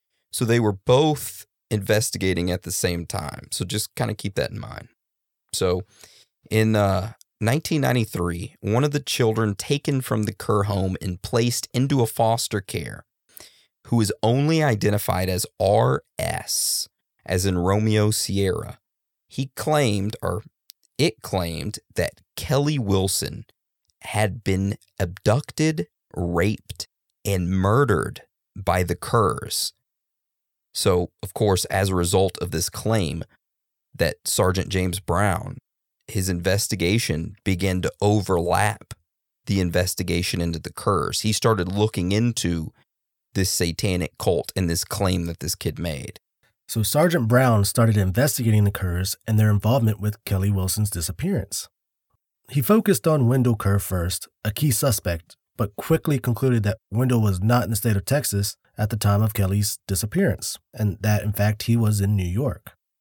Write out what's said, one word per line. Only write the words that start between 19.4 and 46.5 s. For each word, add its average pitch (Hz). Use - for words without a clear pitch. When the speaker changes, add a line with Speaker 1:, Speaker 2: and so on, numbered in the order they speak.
Speaker 1:
claimed, 110
or 90
it -
claimed, 85
that -
Kelly 143
Wilson 98
had 104
been 98
abducted, 151
raped, 87
and 90
murdered 98
by 92
the 87
Kerrs. -
So, 90
of 98
course, 98
as 95
a 95
result 90
of 87
this 82
claim 90
that 82
Sergeant 92
James 92
Brown, 90
his 95
investigation 87
began 92
to 82
overlap 98
the 98
investigation 90
into 85
the -
Kerrs. 82
He 107
started 101
looking 101
into 92
this 92
satanic 90
cult -
and 90
this 85
claim 92
that 85
this -
kid -
made. 78